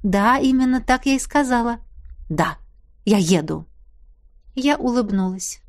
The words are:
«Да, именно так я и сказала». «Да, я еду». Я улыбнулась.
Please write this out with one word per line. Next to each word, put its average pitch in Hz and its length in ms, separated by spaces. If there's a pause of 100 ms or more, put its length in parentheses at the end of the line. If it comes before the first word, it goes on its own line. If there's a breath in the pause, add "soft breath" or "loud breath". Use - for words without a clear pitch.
«Да, 202 340
именно 262 440
так 254 240
я 269 100
и 262 40
сказала». 240 600 (500)
«Да, 151 280 (480)
я 208 120
еду». 160 500 (880)
Я 285 220
улыбнулась. 196 920